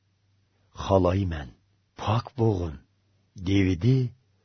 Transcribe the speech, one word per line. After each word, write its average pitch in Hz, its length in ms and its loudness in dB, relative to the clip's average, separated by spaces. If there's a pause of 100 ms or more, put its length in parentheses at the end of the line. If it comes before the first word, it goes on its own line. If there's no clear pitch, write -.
(760)
"Xohlayman, 90 720 0 (500)
pok 110 340 -2
bo'g'in", 90 440 -2 (600)
devidi. 98 600 2 (460)